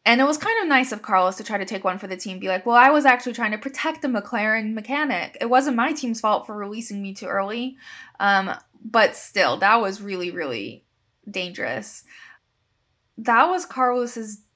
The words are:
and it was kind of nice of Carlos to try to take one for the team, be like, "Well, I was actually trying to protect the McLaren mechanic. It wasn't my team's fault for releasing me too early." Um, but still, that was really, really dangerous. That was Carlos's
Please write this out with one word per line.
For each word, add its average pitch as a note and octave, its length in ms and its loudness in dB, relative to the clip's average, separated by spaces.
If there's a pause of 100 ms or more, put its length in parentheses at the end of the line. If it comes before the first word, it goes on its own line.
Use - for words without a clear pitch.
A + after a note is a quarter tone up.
and A#3 140 4
it C4 40 4
was D4 160 2
kind A4+ 240 -2
of F4 40 -2
nice C4 240 2
of G#3+ 120 -10
Carlos F#3+ 320 2
to A3 80 -12
try G#3 160 -4
to F#3+ 60 -6
take F#3+ 180 -6
one F#3 160 -2
for G#3 80 -12
the F#3+ 100 -8
team, F#3 220 -10
be F#3+ 80 -8
like, F#3 180 -2
"Well, A#3 100 4
I B3 140 10
was D4 160 6
actually B3 280 4
trying A3 180 -4
to G#3+ 80 -4
protect D#4 420 -6
the D4 60 -4
McLaren A3 680 -2
mechanic. A3+ 640 -4
It A#3 100 -2
wasn't B3+ 280 4
my C4 160 2
team's A#3+ 260 -4
fault G#3+ 280 0
for G#3+ 100 -10
releasing G#3 420 -8
me G3 140 -8
too G3 140 -12
early." A#3 500 -4 (420)
Um, G3 320 2 (320)
but A3 320 4
still, D#3 420 0
that G#3 220 4
was G3+ 220 -4
really, F#3 300 -8
really A#2 520 -8 (460)
dangerous. G#3 760 -8 (1160)
That A#3 300 4
was F4+ 180 -2
Carlos's A#3+ 760 -2 (140)